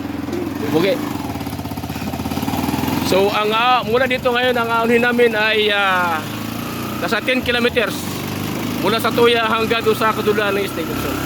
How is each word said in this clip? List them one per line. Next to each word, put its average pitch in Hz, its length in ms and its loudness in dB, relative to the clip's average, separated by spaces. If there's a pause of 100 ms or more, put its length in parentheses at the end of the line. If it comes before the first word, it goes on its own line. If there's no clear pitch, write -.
(720)
Pugi. 170 240 2 (2000)
So, 190 240 2
ang, 208 220 0
ah, 233 320 2
mula 247 240 2
dito 254 240 0
ngayon, 247 240 2
ang 233 100 0
aanuhin 233 380 4
namin 240 320 4
ay, 214 320 2
ah, 185 500 2 (840)
nasa 208 160 0
ten 254 240 0
kilometers. 240 500 2 (840)
Mula 202 160 0
sa 220 160 0
Tuya 233 320 4
hanggang 226 400 0
doon 220 100 4
sa 220 220 2
kadulaan 208 400 2
ng 202 80 0
Station. 156 600 -4